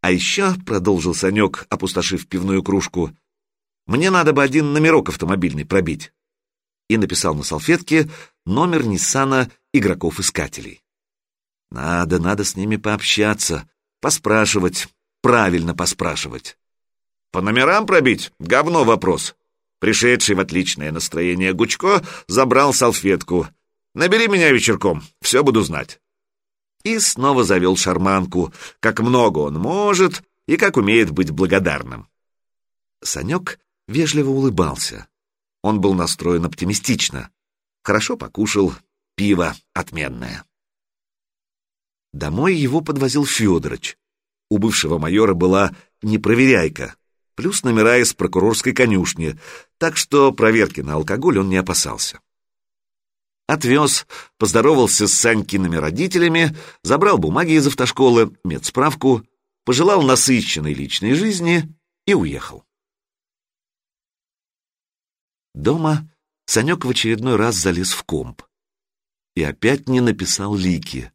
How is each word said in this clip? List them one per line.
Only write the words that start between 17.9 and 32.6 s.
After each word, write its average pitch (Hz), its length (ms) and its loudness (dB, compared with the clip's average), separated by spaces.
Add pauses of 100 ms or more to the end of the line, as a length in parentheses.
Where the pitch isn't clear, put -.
Говно 135 440 2
вопрос". 92 520 0 (420)
Пришедший 110 560 2
в 92 60 0
отличное 80 500 -4
настроение 90 640 -2
Гучко 165 500 0 (260)
забрал 131 440 2
салфетку. 95 720 0 (480)
"Набери 214 340 2
меня 175 240 2
вечерком, 98 500 0 (180)
все 127 220 0
буду 117 200 4
знать". 73 380 -8 (840)
И 220 160 -2
снова 131 460 2
завел 92 320 2
шарманку, 92 760 -2 (280)
как 110 200 -2
много 117 400 2
он 73 140 -4
может 180 680 0 (240)
и 143 100 0
как 202 200 0
умеет 104 340 4
быть 78 200 0
благодарным. 78 800 -2 (920)